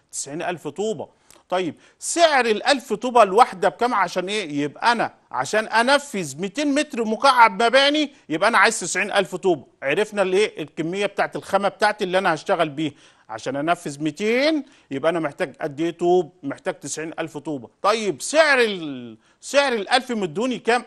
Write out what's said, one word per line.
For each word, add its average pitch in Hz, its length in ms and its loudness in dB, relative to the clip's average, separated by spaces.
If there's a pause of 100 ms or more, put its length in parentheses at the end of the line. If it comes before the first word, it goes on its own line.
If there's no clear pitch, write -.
(120)
تسعين 196 300 -10
ألف 165 260 -8
طوبة. 185 400 -6 (420)
طيب 180 260 -2 (240)
سعر 302 460 2
الألف 233 480 0
طوبة 240 300 4
الواحدة 196 460 4
بكام 240 240 0
عشان 185 360 -2
إيه؟ 165 320 -4
يبقى 147 300 0
أنا 190 220 -2 (180)
عشان 208 360 -2
أنفذ 220 760 0
ميتين 269 340 -2
متر 277 300 -2
مكعب 220 580 4
مباني 277 480 4 (180)
يبقى 165 200 2
أنا 233 80 2
عايز 214 220 4
تسعين 190 320 -4
ألف 190 240 0
طوبة. 170 300 0 (180)
عرفنا 202 380 -2
الإيه؟ 185 400 0
الكمية 170 440 -4
بتاعت 185 300 -4
الخامة 190 340 0
بتاعتي 208 340 0
اللي 180 140 0
أنا 190 160 2
هشتغل 165 360 0
بيها. 143 220 -4 (380)
عشان 113 260 -8
أنفذ 151 480 -4
ميتين 240 600 0 (280)
يبقى 139 180 0
أنا 170 100 0
محتاج 151 420 -6
قد 147 200 -6
إيه 165 100 0
طوب؟ 175 420 2 (100)
محتاج 139 360 -8
تسعين 156 400 -10
ألف 160 180 -8
طوبة. 139 320 -8 (120)
طيب 202 400 0
سعر 294 380 4
ال-، 147 580 -4 (240)
سعر 277 320 0
الألف 247 380 -2
مدوني 208 480 -4
كام؟ 240 280 0